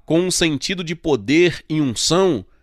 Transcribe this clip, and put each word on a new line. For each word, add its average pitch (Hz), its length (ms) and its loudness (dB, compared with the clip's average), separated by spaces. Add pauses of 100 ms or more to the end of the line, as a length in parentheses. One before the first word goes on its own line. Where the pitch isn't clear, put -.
com 160 160 0
um 185 100 -2
sentido 175 540 -2
de 165 100 -6
poder 151 760 0
e 156 120 -2
unção. 147 640 0 (180)